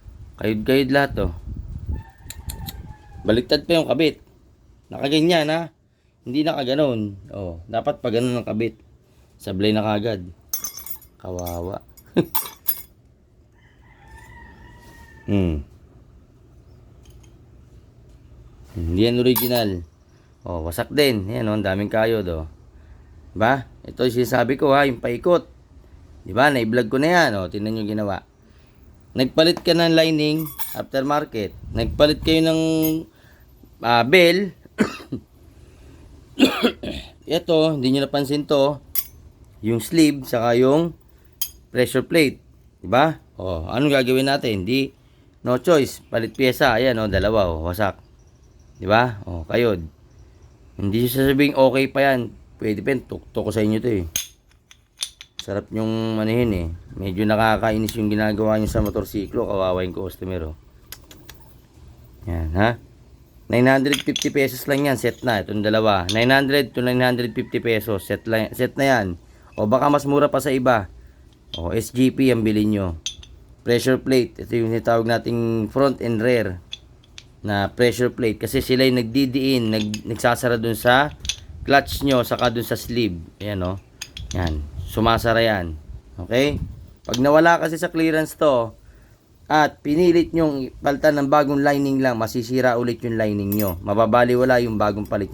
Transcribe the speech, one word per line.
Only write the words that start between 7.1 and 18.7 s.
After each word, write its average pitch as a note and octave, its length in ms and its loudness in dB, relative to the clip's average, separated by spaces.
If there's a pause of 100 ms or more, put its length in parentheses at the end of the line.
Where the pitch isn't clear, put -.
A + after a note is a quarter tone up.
Oh, F2 320 -10
dapat A#2 320 -4
pa B2+ 80 -4
ganun A#2+ 320 0
ang G#2+ 80 -8
kabit. G#2+ 320 -4 (560)
Sablay G#2 400 0
na G#2+ 80 0
kagad. G#2 400 -2 (960)
Kawawa. F2 640 -10 (320)
<laughs> E3 80 2 (3000)
Hmm. E2+ 380 0 (3000)